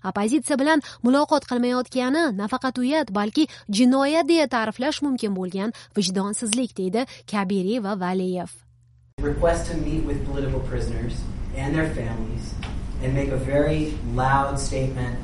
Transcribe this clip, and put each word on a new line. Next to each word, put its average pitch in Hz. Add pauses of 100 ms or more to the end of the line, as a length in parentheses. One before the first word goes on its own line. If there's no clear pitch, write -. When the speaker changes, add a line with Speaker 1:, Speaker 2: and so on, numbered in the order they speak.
Speaker 1:
opozitsiya 233
bilan 302 (260)
muloqot 277
qilmayotgani 254 (180)
nafaqat 247
uyat, 285 (100)
balki 214 (340)
jinoyat 277
deya 330
ta'riflash 240
mumkin 233
bo'lgan 190 (240)
vijdonsizlik, 208
deydi 185 (300)
Kabiri 196 (100)
va 196 (100)
Valiyev. 185 (800)
Speaker 2:
Request 170
to 165 (100)
meet 147
with 143 (100)
political 135
prisoners 117 (460)
and 147
their 160 (100)
families 113 (580)
and 131 (100)
make 139 (100)
a - (120)
very 151 (340)
loud 139 (120)
statement 131